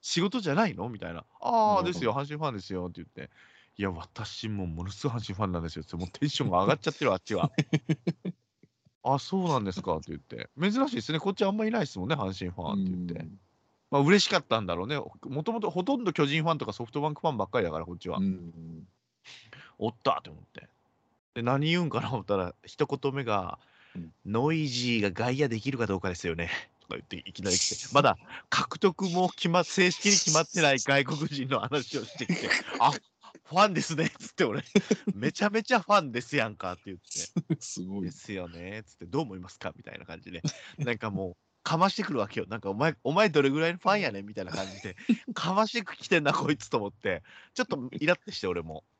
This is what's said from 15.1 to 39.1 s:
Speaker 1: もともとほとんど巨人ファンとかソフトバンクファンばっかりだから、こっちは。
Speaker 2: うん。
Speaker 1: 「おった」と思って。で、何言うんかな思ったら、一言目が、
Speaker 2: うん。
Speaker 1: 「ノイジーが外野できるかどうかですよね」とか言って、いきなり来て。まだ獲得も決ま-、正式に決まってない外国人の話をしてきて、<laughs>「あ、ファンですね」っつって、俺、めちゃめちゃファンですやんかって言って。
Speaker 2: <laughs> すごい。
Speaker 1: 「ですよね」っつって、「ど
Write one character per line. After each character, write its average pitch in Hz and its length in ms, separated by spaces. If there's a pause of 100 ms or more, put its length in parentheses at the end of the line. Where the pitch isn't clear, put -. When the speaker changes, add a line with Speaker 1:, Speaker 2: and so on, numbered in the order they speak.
Speaker 1:
も 135 200
と 240 80
も 226 80
と 214 100
ほ 180 140
と 277 120
ん 240 80
ど 180 80
巨 151 140
人 156 160
フ 160 60
ァ 160 60
ン 143 40
と 123 80
か 113 60
ソ - 120
フ - 80
ト 147 80
バ 151 100
ン 147 40
ク - 60
フ - 80
ァ - 40
ン 123 40
ば 101 80
っ - 60
か 123 100
り 98 40
だ 82 60
か 78 80
ら、 82 60
こ 87 80
っ 85 60
ち - 100
は。 82 100
Speaker 2:
う 95 40
ん。 82 640 (920)
Speaker 1:
「お 107 100
っ 117 140
た」 - 220
と 78 60
思 78 100
っ - 40
て。 - 240 (680)
で、 117 80
何 139 280
言 175 100
う 175 40
ん 147 60
か 113 100
な 107 100
思 117 120
っ - 20
た 101 120
ら、 90 180 (100)
一 139 220
言 139 260
目 135 120
が、 101 340 (360)
Speaker 2:
う 95 40
ん。 80 140 (140)
Speaker 1:
「ノ 120 260
イ 156 160
ジ 123 300
ー - 40
が 101 80
外 117 260
野 143 120
で 113 120
き 135 100
る 131 80
か 117 80
ど 98 100
う 90 40
か 95 80
で 90 60
す - 120
よ 82 80
ね」 85 160 (300)
と - 80
か - 80
言 - 80
っ - 20
て、 - 100 (120)
い - 40
き - 100
な 95 80
り 92 60
来 - 200
て。 - 180
ま 139 80
だ 120 160 (320)
獲 - 280
得 190 320
も 180 180
決 - 200
ま-、 175 160
正 180 260
式 - 160
に 202 60
決 170 200
ま 156 100
っ - 80
て 170 120
な 143 100
い 135 60
外 139 260
国 151 240
人 139 200
の 127 120
話 131 380
を 110 60
し - 140
て 123 80
き 180 80
て、 107 140
<laughs> - 200 (120)
「あ、 131 100 (540)
フ - 100
ァ 202 140
ン 190 60
で 180 80
す 165 140
ね」 160 100
っ - 40
つ - 220
っ - 20
て、 170 100
俺、 113 200 (500)
め 110 180
ち - 120
ゃ 208 60
め 214 120
ち 254 120
ゃ 220 60
フ 202 120
ァ 202 80
ン 139 120
で 117 80
す 143 160
や 113 120
ん 104 80
か 92 160
っ 90 40
て - 100
言 98 100
っ - 20
て。 - 80
Speaker 2:
<laughs> - 540
す - 240
ご 98 160
い。 90 60
Speaker 1:
「で 87 60
す - 200
よ 90 160
ね」 90 320
っ - 20
つ - 120
っ - 20
て、 87 100
「ど 131 140